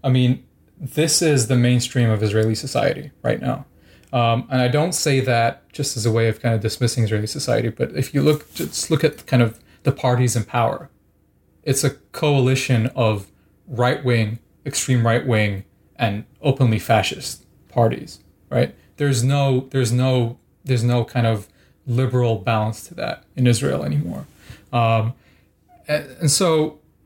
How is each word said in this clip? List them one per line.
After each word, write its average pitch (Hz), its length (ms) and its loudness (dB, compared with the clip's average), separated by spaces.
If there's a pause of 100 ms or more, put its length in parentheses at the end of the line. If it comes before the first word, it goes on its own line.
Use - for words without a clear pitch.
I 131 60 0
mean, 127 360 2 (320)
this 156 440 -2
is 139 260 2
the 127 80 2
mainstream 123 540 2
of 107 120 2
Israeli 110 320 2
society - 580 -2 (120)
right - 180 -2
now. - 240 -4 (460)
Um, 120 380 0
and 127 120 0
I 123 60 2
don't 151 260 0
say 135 280 0
that 117 500 -2
just - 240 -6
as 113 100 -4
a 113 60 2
way 113 160 2
of 110 140 -4
kind 117 120 0
of 104 80 -2
dismissing 113 440 -2
Israeli 107 220 -2
society, 117 420 -2
but - 260 -6
if 143 180 -4
you 139 80 0
look, 147 320 0
just - 380 -6
look 156 120 0
at - 220 -2
kind 127 160 4
of 113 180 0 (240)
the - 80 2
parties 123 440 0
in 110 80 0
power. 120 460 -2 (760)
It's 135 200 -2
a 139 80 0 (200)
coalition 131 760 2
of 107 440 -2 (360)
right-wing, 120 720 0 (260)
extreme 127 400 0
right-wing, 107 580 0 (320)
and 107 300 -4 (160)
openly 120 380 2
fascist - 640 -2 (220)
parties, - 520 -2 (300)
right? 131 240 0 (240)
There's 135 260 0
no, 135 480 0
there's 123 200 0
no, 123 460 2 (260)
there's 123 200 0
no 123 200 2
kind 113 240 0
of 107 200 -2 (380)
liberal 123 520 0
balance 110 500 -2
to 175 80 -20
that - 300 -8 (100)
in 123 120 2
Israel 139 360 0
anymore. 147 420 -4 (460)
Um, 113 420 2 (720)
and, 151 180 -2 (160)
and 151 100 2
so, 160 480 2 (260)